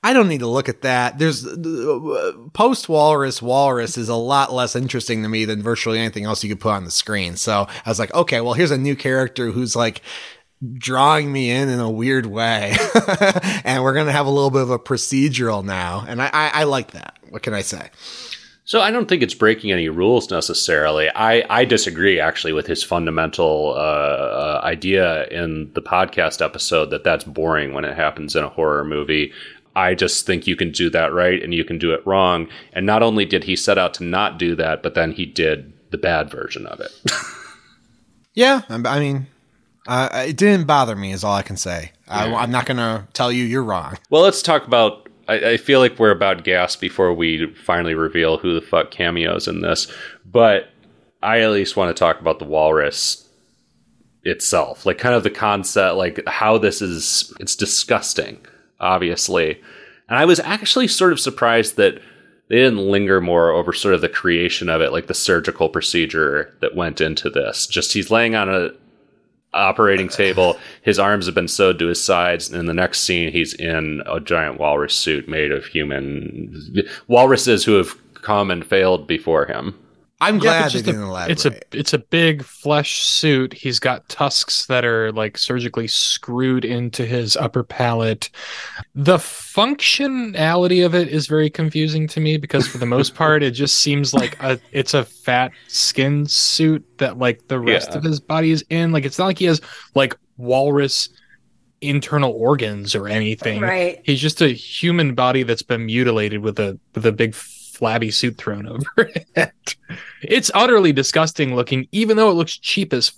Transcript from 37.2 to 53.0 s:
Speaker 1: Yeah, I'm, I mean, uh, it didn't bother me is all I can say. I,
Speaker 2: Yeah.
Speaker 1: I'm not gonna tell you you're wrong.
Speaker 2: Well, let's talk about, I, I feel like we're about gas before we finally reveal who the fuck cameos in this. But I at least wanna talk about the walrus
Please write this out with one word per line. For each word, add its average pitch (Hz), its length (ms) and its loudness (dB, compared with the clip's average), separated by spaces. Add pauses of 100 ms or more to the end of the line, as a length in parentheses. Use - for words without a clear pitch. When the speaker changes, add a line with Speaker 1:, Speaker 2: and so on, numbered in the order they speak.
Speaker 1:
Yeah, 254 360 4
I'm, 117 160 -4
I 135 140 0
mean, 139 280 -2 (600)
uh, 127 400 -2
it 151 100 -6
didn't 196 300 4
bother 135 280 4
me 98 160 -6
is 95 120 -8
all 104 120 0
I 98 60 0
can 95 160 -10
say. 85 340 -6 (160)
I, 104 220 -2
Speaker 2:
Yeah. 117 80 -4
Speaker 1:
I'm 120 140 -2
not 120 140 0
gonna 113 480 -4
tell 123 180 0
you 123 120 0
you're 123 200 -2
wrong. 95 340 -4 (120)
Speaker 2:
Well, 151 120 6
let's 190 200 4
talk 160 240 2
about, 117 440 2 (180)
I, 113 240 2
I 117 60 2
feel 139 220 4
like 127 200 4
we're 107 120 6
about 92 340 2
gas 90 300 0
before 90 380 0
we 80 420 -2
finally 85 380 -2
reveal 80 440 0
who 87 160 -2
the 80 120 -2
fuck 82 260 0
cameos 85 560 -2
in 85 140 -6
this. 85 260 -2 (380)
But 104 440 4 (520)
I 113 200 2
at 110 100 2
least 101 240 0
wanna 90 180 0
talk 82 280 2
about 80 180 0
the 78 60 -10
walrus 78 840 0 (960)